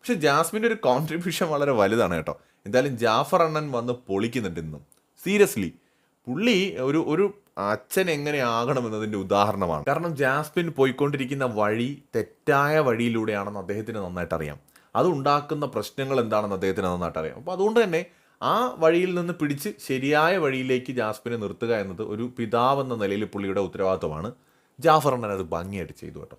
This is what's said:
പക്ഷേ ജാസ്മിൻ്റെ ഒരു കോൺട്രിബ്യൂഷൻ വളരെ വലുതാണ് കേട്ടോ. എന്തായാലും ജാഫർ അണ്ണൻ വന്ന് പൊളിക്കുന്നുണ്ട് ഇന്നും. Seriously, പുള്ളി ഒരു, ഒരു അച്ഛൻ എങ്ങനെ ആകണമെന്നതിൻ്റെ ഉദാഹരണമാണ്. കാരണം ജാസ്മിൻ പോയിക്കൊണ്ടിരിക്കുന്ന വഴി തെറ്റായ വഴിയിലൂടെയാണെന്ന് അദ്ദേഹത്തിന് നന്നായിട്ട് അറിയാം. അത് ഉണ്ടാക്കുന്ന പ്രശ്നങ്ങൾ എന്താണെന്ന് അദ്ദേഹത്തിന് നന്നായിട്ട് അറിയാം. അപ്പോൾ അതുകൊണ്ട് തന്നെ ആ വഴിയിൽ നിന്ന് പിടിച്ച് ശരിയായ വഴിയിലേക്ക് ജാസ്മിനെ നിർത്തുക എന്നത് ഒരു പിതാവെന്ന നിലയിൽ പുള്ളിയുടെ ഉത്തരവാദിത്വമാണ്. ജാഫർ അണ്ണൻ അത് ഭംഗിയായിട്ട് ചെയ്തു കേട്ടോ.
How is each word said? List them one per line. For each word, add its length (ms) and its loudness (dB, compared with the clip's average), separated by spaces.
പക്ഷേ 100 0
ജാസ്മിൻ്റെ 540 2
ഒരു 120 0
കോൺട്രിബ്യൂഷൻ 680 0
വളരെ 240 2
വലുതാണ് 420 4
കേട്ടോ. 200 -4
എന്തായാലും 360 0
ജാഫർ 440 2
അണ്ണൻ 300 0
വന്ന് 300 -2
പൊളിക്കുന്നുണ്ട് 580 -2
ഇന്നും. 220 -12
Seriously, 480 4
പുള്ളി 300 2
ഒരു, 260 2
ഒരു 180 2
അച്ഛൻ 480 0
എങ്ങനെ 280 -2
ആകണമെന്നതിൻ്റെ 680 -2
ഉദാഹരണമാണ്. 680 2
കാരണം 320 -2
ജാസ്മിൻ 560 0
പോയിക്കൊണ്ടിരിക്കുന്ന 800 0
വഴി 380 0
തെറ്റായ 680 0
വഴിയിലൂടെയാണെന്ന് 840 0
അദ്ദേഹത്തിന് 380 -6
നന്നായിട്ട് 360 -4
അറിയാം. 260 -6
അത് 140 4
ഉണ്ടാക്കുന്ന 580 0
പ്രശ്നങ്ങൾ 540 -4
എന്താണെന്ന് 360 0
അദ്ദേഹത്തിന് 300 0
നന്നായിട്ട് 340 -2
അറിയാം. 180 -6
അപ്പോൾ 140 -8
അതുകൊണ്ട് 280 2
തന്നെ 220 0
ആ 140 2
വഴിയിൽ 360 4
നിന്ന് 200 -2
പിടിച്ച് 440 -2
ശരിയായ 580 2
വഴിയിലേക്ക് 560 0
ജാസ്മിനെ 440 -4
നിർത്തുക 380 -2
എന്നത് 280 -4
ഒരു 300 -6
പിതാവെന്ന 640 0
നിലയിൽ 300 -2
പുള്ളിയുടെ 360 -2
ഉത്തരവാദിത്വമാണ്. 680 -2
ജാഫർ 360 4
അണ്ണൻ 160 -4
അത് 140 -4
ഭംഗിയായിട്ട് 500 -6
ചെയ്തു 240 -16
കേട്ടോ. 200 -18